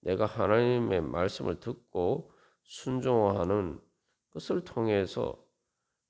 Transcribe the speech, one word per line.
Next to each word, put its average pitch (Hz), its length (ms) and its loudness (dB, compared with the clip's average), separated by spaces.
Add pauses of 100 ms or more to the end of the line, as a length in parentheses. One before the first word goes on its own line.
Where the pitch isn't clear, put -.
내가 95 240 0
하나님의 113 760 2
말씀을 85 580 -2
듣고 113 720 -4 (320)
순종하는 101 1160 0 (520)
것을 175 320 -4
통해서 107 800 -2 (680)